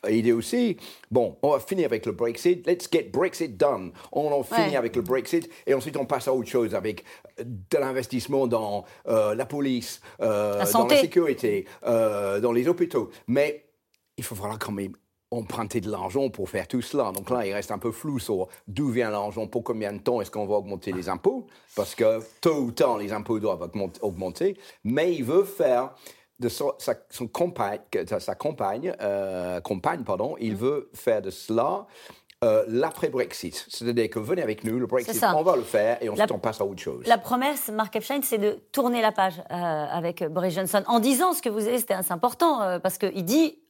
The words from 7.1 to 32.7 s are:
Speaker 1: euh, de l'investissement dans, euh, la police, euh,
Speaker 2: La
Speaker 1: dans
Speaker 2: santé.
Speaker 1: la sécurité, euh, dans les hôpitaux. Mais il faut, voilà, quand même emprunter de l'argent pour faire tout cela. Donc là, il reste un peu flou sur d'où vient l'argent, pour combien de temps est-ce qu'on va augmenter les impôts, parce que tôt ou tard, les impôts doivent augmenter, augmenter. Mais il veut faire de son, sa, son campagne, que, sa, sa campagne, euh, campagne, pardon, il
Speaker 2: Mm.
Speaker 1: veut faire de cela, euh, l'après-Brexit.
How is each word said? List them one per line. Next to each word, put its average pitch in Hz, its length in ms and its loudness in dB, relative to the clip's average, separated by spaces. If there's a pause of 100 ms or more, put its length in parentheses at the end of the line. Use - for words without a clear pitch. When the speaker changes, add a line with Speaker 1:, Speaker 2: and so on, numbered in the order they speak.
Speaker 1:
euh, 117 60 -8
de 117 320 -2
l'investissement 131 680 0
dans, 110 380 -2 (240)
euh, 107 260 4
la 123 120 -2
police, 135 560 -2 (180)
euh, 104 380 2
Speaker 2:
La 104 60 2
Speaker 1:
dans - 60 2
Speaker 2:
santé. 240 260 6
Speaker 1:
la 277 40 8
sécurité, 127 640 2 (220)
euh, 104 540 2
dans 117 120 2
les 123 160 2
hôpitaux. 170 400 0 (200)
Mais 143 360 2 (540)
il 127 60 -8
faut, - 100 -10
voilà, 104 260 -6
quand 107 120 -4
même 98 200 -4 (380)
emprunter 113 500 -4
de 107 100 -6
l'argent 101 380 -2
pour - 220 -6
faire - 180 -4
tout 123 140 -2
cela. 120 300 0
Donc 98 180 -8
là, 123 160 0
il 98 80 -2
reste 104 160 -6
un 104 80 -6
peu 117 120 -2
flou 139 280 -6
sur 92 300 -2 (200)
d'où 131 220 0
vient 117 200 2
l'argent, 104 360 -4
pour 117 180 -4
combien 107 300 -2
de 101 60 -10
temps 123 200 0
est-ce 98 100 -6
qu'on 107 160 -4
va 104 100 0
augmenter 98 360 -4
les 90 160 -4
impôts, 196 380 0 (300)
parce 104 180 -2
que 113 260 4 (220)
tôt 160 160 4
ou 120 140 0
tard, 117 260 2
les 104 160 -4
impôts 107 260 -2
doivent 95 220 -2
augmenter, 90 400 -6
augmenter. 92 540 -2 (280)
Mais 151 300 2
il 139 100 -4
veut 170 200 4
faire 135 500 2 (460)
de 120 80 0
son, 143 300 -2
sa, 123 160 -2 (160)
son 120 180 -8
campagne, 113 500 -2 (140)
que, 90 160 -2
sa, 107 100 -2
sa 95 160 -4
campagne, 131 680 -4
euh, 95 600 -2
campagne, 131 420 -2
pardon, 107 380 -2
il 110 140 -2
Speaker 2:
Mm. - 20 -6
Speaker 1:
veut 131 360 -2
faire 110 300 0
de 95 80 -6
cela, 135 560 0 (560)
euh, 110 260 6
l'après-Brexit. 127 1000 -2